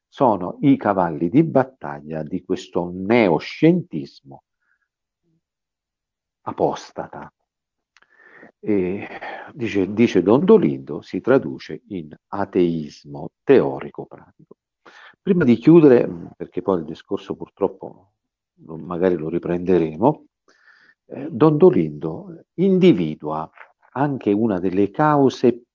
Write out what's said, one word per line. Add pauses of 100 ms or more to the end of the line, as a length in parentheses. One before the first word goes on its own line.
sono
i
cavalli
di
battaglia
di
questo
neoscientismo (2000)
apostata. (1300)
E (460)
dice,
dice
Don
Dolindo,
si
traduce
in (120)
ateismo (120)
teorico
pratico. (680)
Prima
di
chiudere,
perché
poi
il
discorso
purtroppo (440)
lo,
magari
lo
riprenderemo, (800)
eh,
Don
Dolindo (120)
individua (440)
anche
una
delle
cause (120)